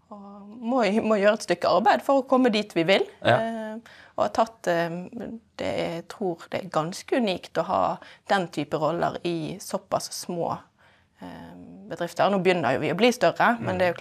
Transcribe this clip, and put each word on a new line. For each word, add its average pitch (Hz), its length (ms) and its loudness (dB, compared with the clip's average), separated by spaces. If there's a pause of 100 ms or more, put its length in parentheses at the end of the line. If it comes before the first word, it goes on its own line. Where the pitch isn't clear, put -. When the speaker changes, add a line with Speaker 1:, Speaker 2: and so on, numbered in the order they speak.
(120)
Speaker 1:
og 202 360 -18 (140)
må, 247 220 0 (200)
må 220 140 2
gjøre 202 160 6
et - 140 -6
stykke - 220 0
arbeid 320 320 4
for 277 200 4
å 262 60 -8
komme 254 240 4
dit 208 220 -2
vi 165 100 2
vil. 190 220 4 (180)
Speaker 2:
Ja. - 160 6
Speaker 1:
Eh, 220 360 -6 (420)
og - 80 2
har 214 40 0
tatt, - 380 -2
eh, 170 220 2 (680)
det, - 200 -4
jeg 170 320 -4
tror 180 280 -4 (140)
det - 140 -4
er 170 40 -14
ganske 165 460 -2
unikt 220 380 0
å 160 100 0
ha 175 340 0 (300)
den 190 220 2
type 147 280 -6
roller 156 460 0
i 165 360 -4
såpass - 520 -6
små, - 480 -6 (640)
eh, 170 340 -16 (340)
bedrifter. 170 400 0
Nå 196 140 0
begynner 170 300 2
jo 110 60 -2
vi 139 120 -2
å 170 60 -2
bli 240 140 6
større, 196 480 2
men 190 160 -4
Speaker 2:
Mhm. 180 40 -2
Speaker 1:
det 180 80 2
er 170 60 0
jo 170 80 -12